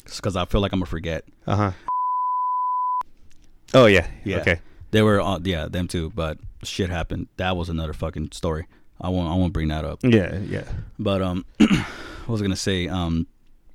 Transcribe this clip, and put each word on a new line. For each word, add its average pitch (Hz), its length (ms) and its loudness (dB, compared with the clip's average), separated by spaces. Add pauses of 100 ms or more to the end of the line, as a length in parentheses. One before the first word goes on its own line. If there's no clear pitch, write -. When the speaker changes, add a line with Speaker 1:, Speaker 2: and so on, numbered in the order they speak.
Speaker 1:
just - 160 -12
'cause 98 140 -2
I 90 100 0
feel 107 140 2
like 98 120 0
I'm 95 80 0
gonna 87 60 -2
forget. 82 380 -6 (220)
Speaker 2:
Uh-huh. 98 260 2 (2000)
Oh, 127 120 10
yeah. 95 200 8 (180)
Speaker 1:
Yeah. 92 140 -2
Speaker 2:
Okay. 85 220 0 (300)
Speaker 1:
They 107 120 4
were, 104 180 6
uh, 90 220 0
yeah, 85 260 -2
them 87 200 -2
too, 80 260 -4
but 78 240 -4 (240)
shit - 280 -2
happened. 87 380 -4 (100)
That 92 180 0
was 87 120 -4
another 80 240 -4
fucking 78 400 -6
story. 78 340 -4 (340)
I 90 80 -6
won't, 90 220 0
I 82 40 0
won't 90 180 2
bring 80 160 0
that 78 160 -2
up. 76 180 -6
Speaker 2:
Yeah, 107 360 4
yeah. 98 260 -6 (340)
Speaker 1:
But, 98 240 0
um, 92 300 -2
<clears throat> - 60 -20
what - 720 0
was 110 120 -2
I 101 40 0
gonna 95 120 0
say? 90 320 0
Um, 85 380 0 (480)